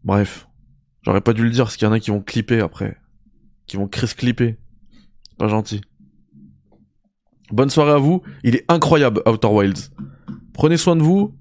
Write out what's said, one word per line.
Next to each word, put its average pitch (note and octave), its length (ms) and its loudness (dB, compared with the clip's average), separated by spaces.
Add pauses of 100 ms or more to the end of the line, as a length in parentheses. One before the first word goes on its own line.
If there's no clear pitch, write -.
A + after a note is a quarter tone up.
Bref. - 440 -2 (540)
J'aurais G2+ 180 0
pas A#2 140 0
dû A2+ 100 -2
le A#2 60 2
dire, A#2+ 140 0
parce A2 120 -8
qu'il A2 100 -2
y - 20 2
en G#2+ 40 0
a A2 80 0
qui G#2+ 100 -6
vont G2+ 120 -4
clipper A2+ 380 -4
après. G#2 360 -6 (680)
Qui - 100 -12
vont G2 120 -4
crise - 260 -6
clipper. A#2 440 -2 (720)
C'est - 80 -20
pas G#2+ 120 -2
gentil. G#2 340 -4 (1700)
Bonne B2+ 180 2
soirée D3 240 2
à D3 60 4
vous. D#3+ 240 2 (200)
Il B2 140 2
est - 120 -4
incroyable, D3 580 2
Outer A2+ 220 2
Wilds. G2+ 420 0 (640)
Prenez D#3+ 240 2
soin E3+ 180 2
de D#3+ 60 2
vous. G3 380 0